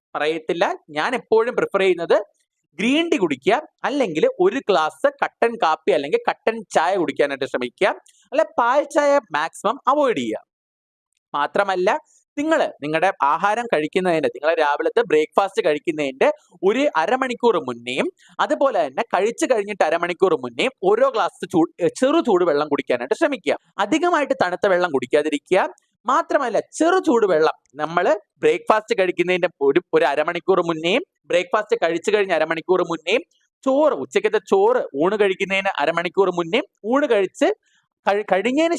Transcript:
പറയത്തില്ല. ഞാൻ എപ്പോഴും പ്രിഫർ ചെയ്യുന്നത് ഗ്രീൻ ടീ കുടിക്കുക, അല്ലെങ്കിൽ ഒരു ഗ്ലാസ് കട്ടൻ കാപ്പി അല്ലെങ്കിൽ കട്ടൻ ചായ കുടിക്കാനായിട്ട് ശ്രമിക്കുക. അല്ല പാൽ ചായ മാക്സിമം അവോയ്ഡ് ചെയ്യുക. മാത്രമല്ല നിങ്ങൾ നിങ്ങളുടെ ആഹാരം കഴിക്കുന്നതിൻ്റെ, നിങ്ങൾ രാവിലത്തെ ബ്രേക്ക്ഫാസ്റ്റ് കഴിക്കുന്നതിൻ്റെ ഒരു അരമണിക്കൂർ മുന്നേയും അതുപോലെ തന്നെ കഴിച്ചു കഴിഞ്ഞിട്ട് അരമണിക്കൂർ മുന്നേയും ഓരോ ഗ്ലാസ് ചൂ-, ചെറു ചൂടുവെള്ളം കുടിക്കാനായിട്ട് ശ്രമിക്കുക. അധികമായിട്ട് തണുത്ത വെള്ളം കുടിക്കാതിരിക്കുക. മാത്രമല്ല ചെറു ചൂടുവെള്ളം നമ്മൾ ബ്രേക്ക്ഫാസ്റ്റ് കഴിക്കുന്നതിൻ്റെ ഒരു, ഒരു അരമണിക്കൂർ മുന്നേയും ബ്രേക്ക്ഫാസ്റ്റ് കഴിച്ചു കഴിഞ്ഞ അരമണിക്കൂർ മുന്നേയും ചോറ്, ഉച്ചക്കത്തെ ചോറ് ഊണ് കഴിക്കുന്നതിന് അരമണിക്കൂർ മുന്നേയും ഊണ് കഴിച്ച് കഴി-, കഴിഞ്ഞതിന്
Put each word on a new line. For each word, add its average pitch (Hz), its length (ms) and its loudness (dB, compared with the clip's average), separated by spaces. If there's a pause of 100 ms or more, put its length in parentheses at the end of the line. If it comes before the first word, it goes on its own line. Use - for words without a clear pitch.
(160)
പറയത്തില്ല. 165 500 -2 (320)
ഞാൻ 175 220 -2
എപ്പോഴും 226 380 0
പ്രിഫർ 165 260 0
ചെയ്യുന്നത് 175 320 2 (640)
ഗ്രീൻ 269 320 0
ടീ 311 120 2
കുടിക്കുക, 156 320 0 (320)
അല്ലെങ്കിൽ 214 380 0 (200)
ഒരു 349 140 2 (100)
ഗ്ലാസ് 160 380 0 (140)
കട്ടൻ 233 300 -2 (120)
കാപ്പി 160 340 0
അല്ലെങ്കിൽ 147 320 -2
കട്ടൻ 220 260 -4 (200)
ചായ 175 160 2 (100)
കുടിക്കാനായിട്ട് 139 500 -2
ശ്രമിക്കുക. 127 360 -2 (440)
അല്ല 302 120 2 (160)
പാൽ 254 220 2 (140)
ചായ 294 180 2 (240)
മാക്സിമം 190 400 -4 (160)
അവോയ്ഡ് 254 300 0
ചെയ്യുക. 107 200 -6 (920)
മാത്രമല്ല 185 520 0 (500)
നിങ്ങൾ 311 200 0 (240)
നിങ്ങളുടെ 160 260 0 (220)
ആഹാരം 202 420 0
കഴിക്കുന്നതിൻ്റെ, 156 600 0
നിങ്ങൾ 147 140 -2 (140)
രാവിലത്തെ 156 380 0 (100)
ബ്രേക്ക്ഫാസ്റ്റ് 185 560 2
കഴിക്കുന്നതിൻ്റെ 151 640 0 (400)
ഒരു 240 140 0 (180)
അരമണിക്കൂർ 240 540 -2 (120)
മുന്നേയും 123 400 -6 (360)
അതുപോലെ 254 420 0
തന്നെ 139 180 -6 (100)
കഴിച്ചു 214 380 -2
കഴിഞ്ഞിട്ട് 208 360 -2
അരമണിക്കൂർ 175 460 0 (100)
മുന്നേയും 127 300 -4 (160)
ഓരോ 233 260 2
ഗ്ലാസ് 180 380 -4
ചൂ-, 165 180 2 (280)
ചെറു 294 280 2
ചൂടുവെള്ളം 175 460 0
കുടിക്കാനായിട്ട് 131 480 -4
ശ്രമിക്കുക. 254 340 -2 (280)
അധികമായിട്ട് 285 600 0
തണുത്ത 180 300 -2
വെള്ളം 175 240 0
കുടിക്കാതിരിക്കുക. 151 640 0 (500)
മാത്രമല്ല 285 460 0 (200)
ചെറു 349 280 2
ചൂടുവെള്ളം 185 500 4 (260)
നമ്മൾ 170 240 0 (360)
ബ്രേക്ക്ഫാസ്റ്റ് 214 560 2
കഴിക്കുന്നതിൻ്റെ 180 520 0 (180)
ഒരു, 147 120 2 (160)
ഒരു 160 140 4
അരമണിക്കൂർ 170 580 0
മുന്നേയും 170 360 -2 (260)
ബ്രേക്ക്ഫാസ്റ്റ് 180 540 0
കഴിച്ചു 165 320 -2
കഴിഞ്ഞ 196 220 0
അരമണിക്കൂർ 165 520 0
മുന്നേയും 170 340 -2 (420)
ചോറ്, 269 380 2
ഉച്ചക്കത്തെ 202 380 -2 (100)
ചോറ് 214 300 4 (200)
ഊണ് 190 200 0
കഴിക്കുന്നതിന് 190 500 -2 (120)
അരമണിക്കൂർ 170 540 0
മുന്നേയും 175 300 -2 (240)
ഊണ് 285 220 2
കഴിച്ച് 202 340 0 (600)
കഴി-, 208 240 0
കഴിഞ്ഞതിന് 262 480 0